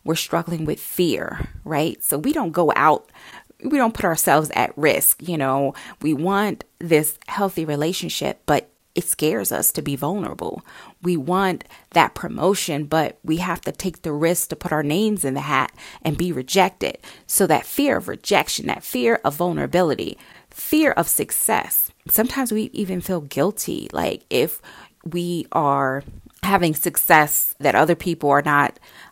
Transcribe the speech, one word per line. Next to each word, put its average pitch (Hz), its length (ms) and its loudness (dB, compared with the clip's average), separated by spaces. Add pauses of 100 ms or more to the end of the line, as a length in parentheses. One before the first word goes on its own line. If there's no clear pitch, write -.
we're 165 100 0
struggling 165 480 -4
with 156 160 -4
fear, - 720 -2 (160)
right? 151 360 -2
So - 160 0
we 196 140 0
don't 226 220 -2
go 170 200 4
out, - 380 2 (500)
we 285 160 0
don't 226 160 2
put - 120 -4
ourselves 156 500 4
at - 220 0
risk. 147 500 2
You 170 100 -2
know, 135 360 0 (280)
we 151 120 2
want 196 500 0 (160)
this 156 480 2
healthy 190 380 -2
relationship, 151 800 -2
but - 240 0 (260)
it 185 80 -2
scares 190 480 -2
us - 220 0
to 156 80 -6
be 143 160 -4
vulnerable. 151 680 -6 (360)
We 175 160 2
want 180 480 0 (240)
that - 260 4
promotion, 160 720 -2
but 151 400 -2
we 156 120 0
have 175 240 -4
to 143 120 -6
take - 300 -8
the 156 100 -4
risk 165 360 0
to 156 60 -6
put - 160 -6
our 156 120 2
names 190 420 0
in 131 80 -2
the 139 80 -4
hat 139 320 0 (280)
and 147 160 -2
be 180 140 -2
rejected. 180 680 0 (300)
So - 180 2
that 156 200 4
fear 285 320 0
of - 100 -6
rejection, - 600 -2
that - 180 -4
fear 240 400 0
of 147 100 -2
vulnerability, 160 840 0 (320)
fear - 420 2
of - 180 0
success. - 840 -2 (160)
Sometimes 247 460 0
we 214 180 -2
even 185 300 -4
feel 180 180 -2
guilty, 147 720 -4
like, - 380 -4
if 123 320 0 (420)
we 175 480 -4
are 139 500 0 (400)
having 175 340 2
success - 840 2
that 139 140 2
other 160 220 6
people 156 340 -2
are 143 140 6
not 143 360 2 (320)